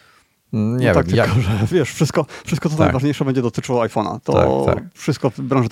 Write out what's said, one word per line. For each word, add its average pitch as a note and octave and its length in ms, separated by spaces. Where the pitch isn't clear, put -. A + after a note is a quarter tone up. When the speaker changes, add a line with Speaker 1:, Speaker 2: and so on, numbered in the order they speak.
Speaker 1:
Mm, A2+ 240
nie B2+ 120
Speaker 2:
No F#2 60
Speaker 1:
wiem, - 0
Speaker 2:
tak, - 120
tylko G#2 200
Speaker 1:
ja G#2 160
Speaker 2:
że, G#2 240
wiesz, D3 160
wszystko, D#3 340
wszystko, E3+ 240
co D#3 80
Speaker 1:
Tak. G#2 100
Speaker 2:
najważniejsze, C#3 380
będzie C3 180
dotyczyło A#2+ 440
iPhone'a. A2 340
To C3+ 440
Speaker 1:
Tak, - 100
tak. - 100
Speaker 2:
wszystko - 360
w C3+ 100
branży B2+ 320